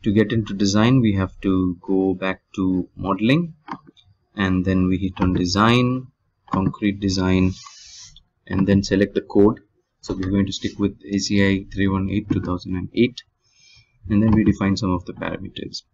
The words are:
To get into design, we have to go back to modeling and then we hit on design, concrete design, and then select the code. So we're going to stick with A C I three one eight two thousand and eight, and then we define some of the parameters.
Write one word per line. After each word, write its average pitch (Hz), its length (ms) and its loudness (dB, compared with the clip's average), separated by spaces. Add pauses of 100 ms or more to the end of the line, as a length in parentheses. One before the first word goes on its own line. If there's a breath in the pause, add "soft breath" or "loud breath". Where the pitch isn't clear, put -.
To 110 80 0
get 107 200 2
into 110 220 -2
design, 107 460 2
we 107 140 2
have 95 280 -2
to 92 380 0
go 95 340 0
back 95 280 -6 (140)
to 92 400 -2
modeling 110 580 0 (840)
and 92 280 0
then 92 240 2
we 92 100 0
hit 92 220 -6
on 90 140 0
design, 117 760 2 (420)
concrete 98 500 -2
design, 92 520 2 (920 loud breath)
and 95 200 0
then 98 160 4
select 98 320 0
the 98 60 0
code. 104 400 4 (400)
So - 140 -8
we're 92 160 -4
going 98 160 2
to 98 60 -8
stick - 260 -8
with 98 200 -2 (100)
A 101 100 -2
C 98 280 2
I 98 260 0
three 98 140 0
one 95 240 -2
eight 104 200 -4
two 92 100 0
thousand 92 340 -6
and 92 180 -6
eight, 123 300 0 (840 soft breath)
and 104 140 2
then 117 100 4
we 107 100 4
define 98 340 2
some 95 140 -2
of 90 140 -2
the - 80 -14
parameters. 90 720 -10 (120)